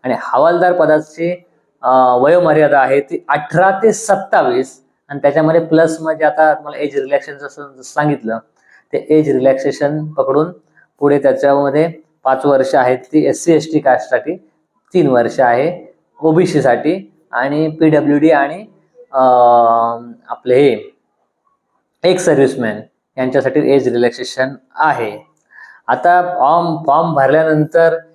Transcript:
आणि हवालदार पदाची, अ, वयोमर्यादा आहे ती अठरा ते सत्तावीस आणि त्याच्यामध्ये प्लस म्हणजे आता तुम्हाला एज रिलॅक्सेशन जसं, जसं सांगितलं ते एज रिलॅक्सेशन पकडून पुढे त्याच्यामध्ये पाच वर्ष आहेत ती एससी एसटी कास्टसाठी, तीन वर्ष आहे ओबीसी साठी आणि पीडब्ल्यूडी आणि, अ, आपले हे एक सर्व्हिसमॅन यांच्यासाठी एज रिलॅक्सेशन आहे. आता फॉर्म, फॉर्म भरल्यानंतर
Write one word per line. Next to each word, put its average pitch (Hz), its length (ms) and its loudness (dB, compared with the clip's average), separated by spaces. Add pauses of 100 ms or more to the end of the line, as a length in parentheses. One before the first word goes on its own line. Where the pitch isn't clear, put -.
आणि 127 160 -4
हवालदार 175 540 0
पदाची, 165 720 -2 (360)
अ, 127 80 -2 (260)
वयोमर्यादा 151 640 2
आहे 135 200 2
ती - 280 -10
अठरा 151 420 0
ते 220 220 0
सत्तावीस 139 920 -2 (260)
आणि 143 140 -12
त्याच्यामध्ये 156 380 2
प्लस 160 400 0
म्हणजे 156 240 -4
आता 151 300 2
तुम्हाला 147 240 -12
एज 143 200 -4
रिलॅक्सेशन 139 400 -4
जसं, 143 240 -18 (120)
जसं 127 80 -20
सांगितलं 131 560 -4 (540)
ते 135 180 -6
एज 151 200 2
रिलॅक्सेशन 135 760 -2
पकडून 147 460 -2 (460)
पुढे 143 200 0
त्याच्यामध्ये 143 760 0 (320)
पाच 135 220 -2
वर्ष 135 280 2
आहेत 127 240 2
ती 151 280 -2
एससी 151 260 -2
एसटी 156 260 0
कास्टसाठी, 135 580 -2 (580)
तीन 165 120 2
वर्ष 120 340 0
आहे 131 560 -2 (240)
ओबीसी 156 420 0
साठी 147 500 -2 (200)
आणि 143 380 -2
पीडब्ल्यूडी 151 600 2
आणि, 151 360 -2 (460)
अ, 135 80 0 (1080)
आपले 123 260 -4
हे 127 420 0 (1080)
एक 185 140 2
सर्व्हिसमॅन 131 640 0 (380)
यांच्यासाठी 131 540 0
एज 127 160 2
रिलॅक्सेशन 123 680 -4 (200)
आहे. 117 560 -4 (560)
आता 175 520 0
फॉर्म, 160 380 0 (100)
फॉर्म 156 280 0
भरल्यानंतर 156 840 2 (180)